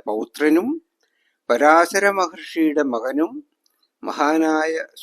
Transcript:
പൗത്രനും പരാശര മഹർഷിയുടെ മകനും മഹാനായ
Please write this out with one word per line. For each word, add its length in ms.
പൗത്രനും 760
പരാശര 600
മഹർഷിയുടെ 760
മകനും 600
മഹാനായ 800